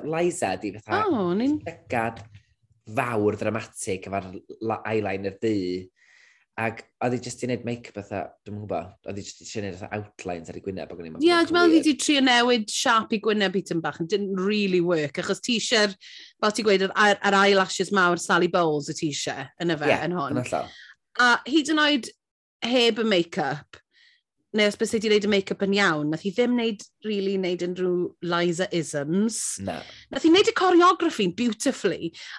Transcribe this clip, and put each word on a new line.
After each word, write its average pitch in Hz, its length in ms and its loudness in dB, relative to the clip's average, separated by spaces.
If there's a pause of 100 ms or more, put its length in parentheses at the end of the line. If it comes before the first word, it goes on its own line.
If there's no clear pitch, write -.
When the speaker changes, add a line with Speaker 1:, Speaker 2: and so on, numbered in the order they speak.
Speaker 1:
Liza 160 520 -2
di 101 160 -6
fatha 359 320 -4
Speaker 2:
O, 247 280 0
o'n 208 80 0
i'n 294 200 0
Speaker 1:
llygad - 600 -6 (640)
fawr, 107 500 -2
dramatig, 107 680 -6
efo'r 95 260 -6 (300)
la-, 110 240 -4
eyeliner 98 560 -4
du. 110 140 0 (1000)
Ac 113 280 -4 (180)
oedd 123 80 -2
hi 123 80 -2
jyst 117 220 -12
'di 123 80 -4
wneud 123 180 -4
make-up 120 300 -10
fatha, 101 220 -8 (260)
dwi'm 104 160 -10
yn 107 60 -14
gwbod, 90 240 -6 (180)
oedd 101 100 -10
hi 95 60 -12
jyst - 160 -18
'di - 180 -10
wneud 98 160 -8
fatha 98 220 -10
outlines 87 560 -10
ar - 20 -14
ei 85 80 -14
gwyneb, 92 300 -8
ac 87 80 -14
o'n 82 80 -12
i'n 80 80 -14
meddwl 302 80 0
Speaker 2:
Ie, 349 80 4
Speaker 1:
bod 339 160 2
Speaker 2:
dwi'n 339 80 0
meddwl 349 160 6
Speaker 1:
weird. 320 80 6
Speaker 2:
oedd 294 80 2
hi - 20 4
'di 254 40 0 (100)
trio 285 180 2
newid 240 480 4
siap 226 400 0
i 220 80 0
gwyneb 202 380 0
hi 180 100 0
tym 170 160 -2
bach, 147 160 -6
and 165 80 -4
didn't 196 320 -2
really 196 400 2
work, 170 400 0
achos 185 240 -4
ti 240 160 0
isie'r, 208 320 2 (480)
fel 214 160 0
ti'n 220 140 0
gweud, 190 180 4
yr, - 80 -6
yr, 202 240 4
yr 202 220 4
eyelashes 190 500 2
mawr 175 320 4
Sally 175 240 2
Bowles 160 400 2
y 156 140 -8
ti 160 100 -2
isie, 135 240 -6 (240)
yn 170 160 0
y - 60 -6
fe, 147 100 2
Speaker 1:
Ie, 113 140 4
Speaker 2:
yn 175 100 -2
hwn. 147 220 -4
Speaker 1:
yn 123 80 -2
hollol. 69 240 -4 (500)
Speaker 2:
A 247 140 6 (160)
hyd 294 260 2
yn 302 80 4
oed 294 240 2 (540)
heb 233 420 2
y 226 40 2 (100)
make-up, 151 640 -4 (720)
neu 214 160 4
os - 80 -14
bys 226 160 0
i 226 80 0
'di 220 80 0
wneud 208 160 4
y 214 80 4
make-up 196 320 -2
yn 196 80 2
iawn, 165 400 2
nath - 80 -10
hi 202 80 -2
ddim 240 240 2
wneud, 226 320 -2 (160)
really 202 320 -2
wneud 180 320 -2
unrhyw 180 460 -2 (100)
Liza-isms. 175 1400 -2
Speaker 1:
Na. 80 140 -6 (300)
Speaker 2:
Nath 269 120 -4
hi 330 80 6
wneud 403 160 8
y 440 80 2
choreography 349 800 4
beautifully, 214 800 -2 (260)